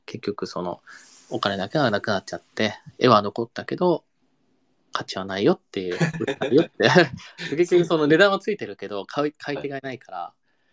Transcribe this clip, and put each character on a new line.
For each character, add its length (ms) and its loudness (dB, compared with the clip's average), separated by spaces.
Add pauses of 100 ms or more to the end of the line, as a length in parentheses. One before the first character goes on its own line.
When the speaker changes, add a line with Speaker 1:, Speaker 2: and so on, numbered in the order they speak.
Speaker 1:
結 160 -14
局 240 -6
そ 160 -8
の、 200 -8 (480)
お 100 -6
金 180 -2
だ 100 -6
け 120 -2
が 100 2
な 100 0
く 80 -6
な 120 -2
っ 40 -8
ち 100 -12
ゃ 40 -8
っ 40 -20
て、 340 -4 (240)
絵 80 4
は 160 8
残 200 -6
っ 80 -8
た 140 -10
け 100 -6
ど、 280 2 (880)
価 100 -6
値 160 -10
は 60 -6
な 120 -6
い 60 0
よ 100 4
っ 60 -6
て 220 -10
い 100 -4
う、 80 -4
Speaker 2:
<laughs> 220 -2
Speaker 1:
売 40 -2
れ 100 -4
な 120 -6
い 80 2
よ 80 8
っ 60 -2
て。 200 2 (260)
<laughs> 420 -12
結 180 2
局 100 6
そ 120 0
の 100 2
値 100 6
段 140 6
は 80 -2
つ 100 -6
い 80 -4
て 80 -8
る 120 -12
け 100 -10
ど、 180 -8
買 180 -4
う、 20 0
Speaker 2:
は 40 -2
い。 80 -8
Speaker 1:
買 180 -8
い 40 -8
手 80 -8
が 100 -8
い 60 -10
な 80 -8
い 80 -12
か 120 -20
ら、 220 -12 (400)